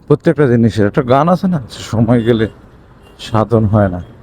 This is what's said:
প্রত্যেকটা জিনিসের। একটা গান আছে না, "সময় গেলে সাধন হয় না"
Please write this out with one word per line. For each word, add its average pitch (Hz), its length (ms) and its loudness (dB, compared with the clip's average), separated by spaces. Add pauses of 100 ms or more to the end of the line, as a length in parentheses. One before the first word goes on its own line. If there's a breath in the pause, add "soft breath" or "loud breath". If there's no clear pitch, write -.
প্রত্যেকটা 151 400 0
জিনিসের। 113 400 2
একটা 104 160 -2
গান 135 260 2
আছে 185 200 0
না, 165 220 -4
"সময় 117 540 -2
গেলে 110 240 0 (680)
সাধন 110 460 0
হয় 101 240 2
না" 87 120 -8 (220)